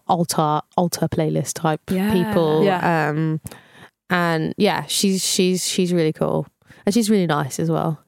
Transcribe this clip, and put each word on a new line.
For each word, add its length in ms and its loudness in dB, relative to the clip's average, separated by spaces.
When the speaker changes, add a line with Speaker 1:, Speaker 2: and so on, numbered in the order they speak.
Speaker 1:
alter, 540 0
alter 320 0
playlist 460 -2
type 340 -2
Speaker 2:
Yeah. 240 0
Speaker 1:
people. 500 2
Speaker 3:
Yeah. 460 2
Speaker 1:
Um, 320 -2
and 480 0
yeah, 300 0
she's, 380 0
she's, 420 0
she's 240 -2
really 220 2
cool. 340 -2
And 100 0
she's 160 2
really 160 4
nice 320 -2
as 100 0
well. 380 0